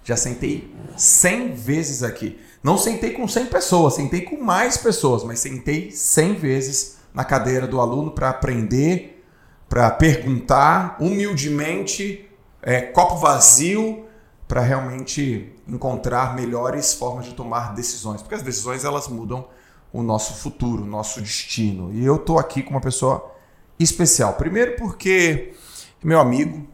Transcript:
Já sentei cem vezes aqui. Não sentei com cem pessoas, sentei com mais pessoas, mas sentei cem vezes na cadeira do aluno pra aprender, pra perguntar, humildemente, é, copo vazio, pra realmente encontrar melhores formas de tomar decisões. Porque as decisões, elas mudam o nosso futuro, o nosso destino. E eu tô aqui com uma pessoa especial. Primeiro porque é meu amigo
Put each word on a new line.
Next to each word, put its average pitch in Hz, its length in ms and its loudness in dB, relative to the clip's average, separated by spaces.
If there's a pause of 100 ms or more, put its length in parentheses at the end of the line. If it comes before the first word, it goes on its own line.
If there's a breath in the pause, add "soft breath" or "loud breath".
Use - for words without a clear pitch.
Já 120 120 -2
sentei - 580 -4 (220)
cem 226 580 2
vezes 135 500 -2
aqui. - 360 -6 (220 loud breath)
Não 170 160 4
sentei 226 340 -2
com 240 160 -4
cem 254 200 0
pessoas, - 480 4
sentei 147 260 -2
com 294 200 -8
mais 226 360 2
pessoas, 127 460 2
mas 117 160 -6
sentei 147 520 -4
cem 170 440 2
vezes 135 640 -2 (160 loud breath)
na 131 120 -4
cadeira 127 420 0
do 123 140 0
aluno 139 300 -2
pra 139 180 -2
aprender, 131 920 0 (460 soft breath)
pra 117 240 4
perguntar, 143 1080 4
humildemente, 190 1300 -2 (320)
é, 127 200 0
copo 175 360 2
vazio, 170 880 4 (420 loud breath)
pra 123 140 0
realmente 127 920 -2 (160)
encontrar 123 680 -2
melhores 127 580 -2
formas 123 320 -6
de - 80 -16
tomar 117 400 -6
decisões. 107 480 -8
Porque - 140 -10
as - 80 -8
decisões, 131 420 -6
elas 143 240 -4
mudam 120 380 -8 (440 soft breath)
o 120 120 -8
nosso 110 320 -2
futuro, 120 480 -4
o 101 40 -8
nosso 107 340 -8
destino. 101 720 -4
E 117 120 -2
eu 143 120 6
tô 165 200 2
aqui - 260 0
com - 80 -10
uma 135 100 -2
pessoa 127 500 0 (480 loud breath)
especial. 156 540 4
Primeiro 233 420 0
porque 185 800 0 (480 loud breath)
é 160 60 -4
meu 160 120 6
amigo 147 540 2